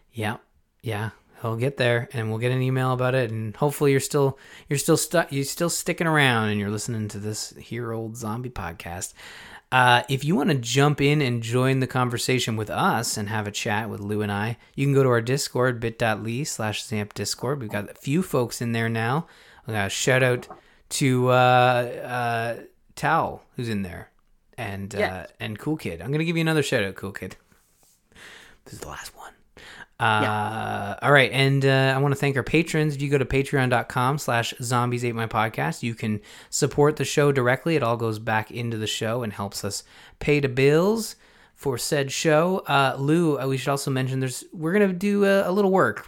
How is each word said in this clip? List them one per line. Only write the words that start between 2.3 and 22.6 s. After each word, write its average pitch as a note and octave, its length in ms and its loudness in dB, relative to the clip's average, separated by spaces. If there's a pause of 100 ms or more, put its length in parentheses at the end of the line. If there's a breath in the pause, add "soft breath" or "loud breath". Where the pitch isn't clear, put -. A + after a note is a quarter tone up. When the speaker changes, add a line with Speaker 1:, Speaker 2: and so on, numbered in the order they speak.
Speaker 1:
get B2 120 0
an B2+ 100 0
email B2+ 320 0
about B2+ 200 0
it, B2+ 180 0
and A2 240 -6
hopefully C#3+ 360 2
you're C3+ 80 4
still, C3+ 400 0 (300 loud breath)
you're C#3+ 100 -2
still D#3+ 180 4
stu-, E3 320 0
you're C#3 140 -2
still E3+ 260 -2
sticking E3+ 380 -2
around, C3 420 4
and G#2 100 0
you're G2+ 100 -2
listening G#2+ 400 -4
to G#2 100 -10
this G#2+ 380 -8
here A#2 340 -8
old A2+ 260 -8
zombie A#2+ 320 -6
podcast. F2 640 -10 (580 loud breath)
Uh, B2 360 6
if C3+ 160 -2
you D3+ 120 0
wanna A3+ 200 2
jump C3+ 460 2
in D3 200 4
and A#2+ 220 0
join B2+ 380 2
the B2+ 60 0
conversation B2 680 0
with G#2+ 140 -4
us A2+ 480 0
and G#2 100 -4
have G#2+ 200 -4
a G#2 40 -8
chat G#2+ 380 -2
with G#2 100 -8
Lou G#2 220 -2
and G#2 100 -2
I, G#2+ 260 -2 (180 soft breath)
you C#3 100 0
can C#3 80 2
go C3+ 100 6
to C3 60 4
our A#2+ 120 4
Discord, B2+ 600 0
bit A2+ 180 -4
dot A2 200 0
L - 40 -10
Y A#2 200 -4
slash G#2+ 420 -4
Zamp G#2 280 -6
Discord. B2 460 -6
We've A2 100 -10
got G#2 220 -6
a - 40 -20
few D3 280 -2
folks B2+ 380 -2
in A#2+ 100 -2
there A2+ 180 0
now. A#2 380 -2 (400 loud breath)
We A2 60 -6
got G2+ 140 0
a - 20 -4
shout C3 340 2
out B2 240 0 (440 loud breath)
to, B2+ 380 2
uh, B2+ 40 6
uh, B2 1200 2 (400)